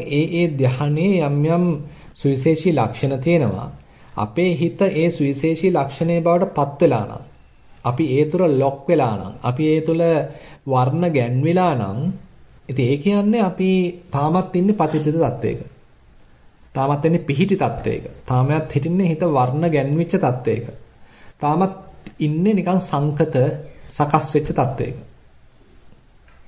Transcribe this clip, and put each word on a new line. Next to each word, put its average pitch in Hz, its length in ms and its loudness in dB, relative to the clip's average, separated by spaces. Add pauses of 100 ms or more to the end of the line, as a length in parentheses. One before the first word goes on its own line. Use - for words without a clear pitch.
ඒ, 147 160 2 (100)
ඒ 170 160 2
ධ්‍යානයේ 147 760 2
යම් 143 220 0
යම් 170 200 2 (460)
සුවිශේෂී 156 640 2
ලක්ෂණ 135 460 0
තියෙනවා. 131 500 0 (440)
අපේ 165 400 -2
හිත 160 280 -2
ඒ 170 300 2
සුවිශේෂී 160 600 0
ලක්ෂණේ 165 500 0
බවට 170 320 2
පත් 143 260 -2
වෙලා 123 260 2
නම්, - 180 -12 (600)
අපි 131 240 0
ඒ 139 160 4
තුර 175 240 -2
ලොක් 135 340 2
වෙලා 131 320 2
නම්, 95 260 -8
අපි 127 240 0
ඒ 156 160 4
තුල 165 200 0 (640)
වර්ණ 131 460 2
ගැන්විලා 151 680 2
නම්, 104 240 -4 (640)
ඉතින් 127 200 -2
ඒ 139 120 2
කියන්නේ 202 440 2
අපි 185 280 0 (380)
තාමත් 151 480 0
ඉන්නේ 196 200 2
පතිතිත 151 420 0
තත්වයක. 117 420 -2 (1120)
තාමත් 139 340 0
ඉන්නේ 165 220 0
පිහිටි 185 280 2
තත්වයක. - 480 -2 (200)
තාමත් 143 460 0
හිටින්නේ 170 380 0
හිත 160 200 0
වර්ණ 143 440 2
ගැන්විච්ච 151 440 0
තත්වයක. 127 500 0 (720)
තාමත් 175 380 0 (420)
ඉන්නේ 160 380 0
නිකන් 180 260 2
සංකත 151 560 -2 (540)
සකස් 147 400 0
වෙච්ච 151 220 0
තත්වයක. 131 440 -2 (1500)